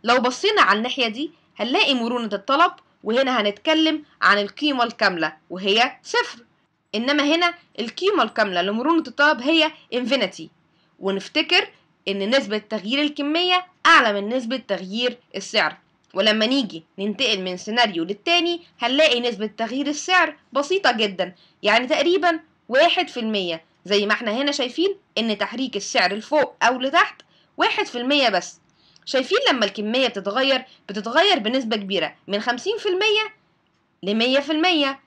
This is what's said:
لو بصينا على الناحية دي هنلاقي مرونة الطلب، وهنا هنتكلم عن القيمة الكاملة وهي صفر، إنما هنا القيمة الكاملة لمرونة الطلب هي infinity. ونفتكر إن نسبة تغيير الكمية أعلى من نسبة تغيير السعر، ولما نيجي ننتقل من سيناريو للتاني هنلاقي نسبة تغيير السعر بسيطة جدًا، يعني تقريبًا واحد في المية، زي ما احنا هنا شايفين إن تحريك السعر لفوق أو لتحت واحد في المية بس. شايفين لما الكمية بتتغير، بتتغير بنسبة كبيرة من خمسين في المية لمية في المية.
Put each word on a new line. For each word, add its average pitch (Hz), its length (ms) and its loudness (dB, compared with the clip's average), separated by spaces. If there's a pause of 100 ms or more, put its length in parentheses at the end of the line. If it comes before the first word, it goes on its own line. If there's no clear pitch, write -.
لو 240 140 4
بصينا 302 440 2
على 202 140 4
الناحية 240 320 -2
دي 254 220 -8 (260)
هنلاقي 277 380 0
مرونة 240 380 -2
الطلب، 294 400 2 (320)
وهنا 254 360 0
هنتكلم 311 640 0 (180)
عن 196 160 6
القيمة 247 460 0
الكاملة 180 520 -2 (140)
وهي 202 520 0
صفر، - 360 -2 (560)
إنما 269 280 0 (120)
هنا 339 200 2 (260)
القيمة 339 420 0
الكاملة 202 400 0
لمرونة 247 440 0
الطلب 285 340 2
هي 302 320 2 (220)
infinity. 233 560 -2 (500)
ونفتكر 302 680 -2 (400)
إن 196 280 0
نسبة 214 220 0
تغيير 220 440 -4
الكمية 320 640 -2 (200)
أعلى 247 340 6
من 202 80 -6
نسبة 247 280 -4
تغيير 214 640 -4 (180)
السعر، 185 400 -2 (380)
ولما 214 320 2
نيجي 214 380 -2 (140)
ننتقل 208 440 -2
من 180 140 -6
سيناريو 214 480 -2
للتاني 339 560 -2 (200)
هنلاقي 247 400 2
نسبة 226 260 -4
تغيير 226 400 -4
السعر 311 500 0 (160)
بسيطة 285 400 0
جدًا، 190 420 -2 (280)
يعني 214 240 2
تقريبًا 320 540 2 (280)
واحد 320 400 2
في - 120 -10
المية، 196 440 -4 (200)
زي 202 220 2
ما 214 60 2
احنا 214 200 -2
هنا 277 200 -2
شايفين 320 440 -2 (220)
إن 220 200 -2
تحريك 220 380 -6
السعر 196 380 0
لفوق 262 480 0
أو 247 180 2
لتحت 311 420 0 (340)
واحد 403 300 0
في 240 120 -8
المية 262 300 2
بس. - 340 -2 (420)
شايفين 269 340 0 (120)
لما 247 140 2
الكمية 220 440 -2
بتتغير، 247 560 -2 (240)
بتتغير 269 500 2
بنسبة 226 380 -2
كبيرة 190 380 -4 (140)
من 202 120 -2
خمسين 247 380 -4
في 415 100 -4
المية 415 460 0 (680)
لمية 233 380 2
في 285 120 -4
المية. 311 540 0